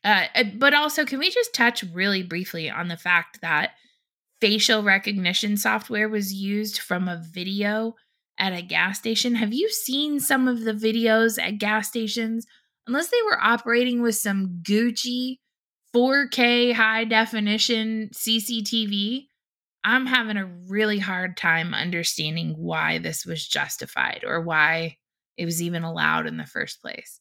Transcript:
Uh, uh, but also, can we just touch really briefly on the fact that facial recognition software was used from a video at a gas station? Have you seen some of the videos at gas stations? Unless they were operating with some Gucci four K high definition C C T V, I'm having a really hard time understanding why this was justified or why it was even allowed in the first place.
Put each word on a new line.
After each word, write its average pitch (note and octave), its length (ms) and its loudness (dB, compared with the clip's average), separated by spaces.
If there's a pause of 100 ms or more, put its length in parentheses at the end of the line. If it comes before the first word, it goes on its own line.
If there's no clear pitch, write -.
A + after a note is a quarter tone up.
Uh, G3 300 4
uh, A#3+ 100 2 (120)
but C#4 180 4
also, D4 320 2
can C4+ 140 -4
we E4+ 100 2
just A#4 240 0
touch A#3+ 300 2
really F#3+ 400 0
briefly E3+ 480 -6
on F3 160 -6
the E3+ 100 -8
fact F3 440 0
that D#3 340 0 (640)
facial G#3+ 420 4
recognition G3 760 2
software G#3+ 540 0
was G3+ 240 -2
used G3+ 460 -4
from F3+ 280 -2
a E3+ 140 -6 (100)
video G3+ 640 -2 (460)
at F#3+ 120 0
a F3+ 120 -8
gas F3+ 340 -2
station? A3+ 380 0
Have A3 180 0
you F4 160 0
seen D4 500 -2
some C4 280 2
of A#3+ 140 0
the A3+ 120 -2
videos A3+ 680 4
at G#3 200 -4
gas G#3 280 0
stations? A3+ 600 -4 (400)
Unless C#4+ 220 -2
they A#4+ 140 2
were G#4+ 160 0
operating A#3+ 600 2
with A#3 140 2
some F#3+ 480 -2
Gucci B3 720 0 (560)
four C4 360 6
K A#3+ 420 4
high A3 320 2
definition A3 1080 0
C A3+ 280 -2
C A3 240 -4
T A3 240 -2
V, G#3 420 -4 (540)
I'm B3+ 240 2
having A3+ 300 0
a F#3+ 140 -4 (160)
really G#3 300 0
hard F#3 400 -4
time E3 380 0
understanding E3 840 -2
why D#3+ 400 -2
this E3 260 -6
was E3 240 -8
justified - 800 -4
or E3 160 -2
why E3 560 0 (400)
it F3 80 -4
was E3+ 160 -2
even E3+ 220 -4
allowed E3 420 0
in D#3+ 120 -6
the D3+ 100 -10
first - 340 -8
place. - 400 -14